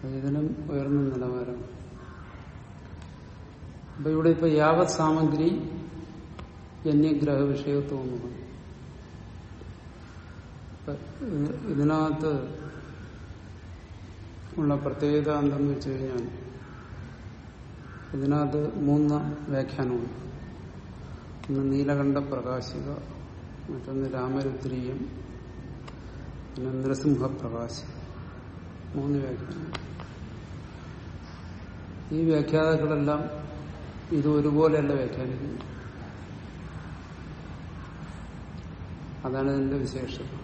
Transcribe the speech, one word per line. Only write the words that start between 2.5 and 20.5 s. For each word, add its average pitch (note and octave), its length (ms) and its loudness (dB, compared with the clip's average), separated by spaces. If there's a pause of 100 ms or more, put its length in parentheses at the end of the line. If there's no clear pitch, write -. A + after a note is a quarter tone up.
അപ്പൊ D3 140 2
ഇവിടെ D#3+ 180 8
ഇപ്പൊ E3 180 8
യാവത് D#3 400 10
സാമഗ്രി D#3 640 6 (1400)
ജന്യഗ്രഹ D3 500 6
വിഷയത്വം C#3+ 680 2
എന്ന് B2 160 -2
പറയും. - 320 -8 (2250)
ഇപ്പൊ - 200 -10 (340)
ഇത്, E3 460 0
ഇതിനകത്ത് D#3 600 4 (2250)
ഉള്ള D3 180 4
പ്രത്യേകത D3 560 2
എന്തെന്ന് C#3+ 420 4
വെച്ച് C3+ 160 -2
കഴിഞ്ഞാൽ C3 400 -2 (1800)
ഇതിനകത്ത് D3 640 2
മൂന്ന് D3 360 8 (360)
വ്യാഖ്യാനമുണ്ട്. B2+ 640 0 (1300)